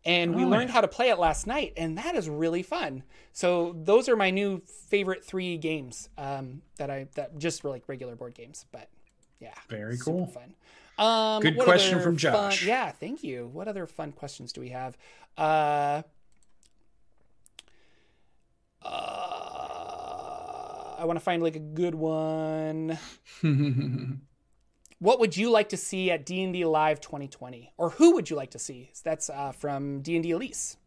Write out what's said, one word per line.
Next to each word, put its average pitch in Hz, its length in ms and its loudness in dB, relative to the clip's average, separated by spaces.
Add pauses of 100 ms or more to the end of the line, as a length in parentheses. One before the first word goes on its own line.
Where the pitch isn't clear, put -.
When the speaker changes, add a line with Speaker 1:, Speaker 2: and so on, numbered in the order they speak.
Speaker 1:
and 170 300 2
we 254 100 4
Speaker 2:
Oh, - 40 4
Speaker 1:
learned 240 200 4
Speaker 2:
yeah. 240 60 -6
Speaker 1:
how 240 80 8
to 220 60 0
play 254 200 2
it 208 100 4
last 160 280 2
night, 247 300 -2
and 165 220 -4
that 320 160 -4
is 196 140 -2
really 165 340 0
fun. 170 400 -6 (300)
So 175 500 0
those 214 260 6
are 247 80 6
my 196 140 4
new 196 360 0
favorite 190 580 -2
three 180 320 -4
games, 151 640 -6
um, 139 420 -8 (160)
that 143 140 -6
I, 139 240 -8
that 151 240 -8
just, 160 260 -4
like, 135 240 -6
regular 127 280 -10
board 120 180 -12
games, 120 360 -20
but 110 180 -18 (520)
yeah, 113 140 -18 (140)
Speaker 2:
Very 110 280 -6
Speaker 1:
super 123 140 -2
Speaker 2:
cool. 180 160 -2
Speaker 1:
fun. - 280 -16 (440)
Um, 220 440 4
Speaker 2:
Good 156 140 4
Speaker 1:
what - 80 4
Speaker 2:
question 185 300 8
Speaker 1:
other 175 100 2
Speaker 2:
from 170 140 2
Speaker 1:
fun, 196 320 4
Speaker 2:
Josh. 190 160 0
Speaker 1:
yeah, 220 260 0
thank 262 320 -10
you. 123 280 -8
What 170 140 -10
other 196 200 -6
fun 151 260 -10
questions 139 400 -14
do - 80 -12
we 123 80 -10
have? 127 280 -10 (420)
Uh, 147 640 2 (2750)
uh, - 2250 -10
I 170 80 -6
wanna 165 140 0
find, 170 220 0
like, 160 140 0
a 156 40 -8
good 160 340 -2
one. 156 1040 -2 (440)
Speaker 2:
<laughs> 139 760 0 (800)
Speaker 1:
What 240 200 4
would 208 160 4
you 220 140 2
like 214 200 6
to 202 60 -2
see 185 340 -2
at 160 140 0
D 185 180 -4
and 190 120 -2
D 180 100 0
Live 156 340 4
twenty 143 300 -10
twenty? 127 480 -18
Or 165 140 2
who 339 240 10
would 214 160 0
you 160 60 -2
like 135 160 -6
to - 60 -14
see? 127 320 -12 (120)
That's, 156 260 -2
uh, 139 240 -6
from 139 480 -4
D 165 160 -2
and 165 60 2
D 170 80 -2
Elise. - 560 -4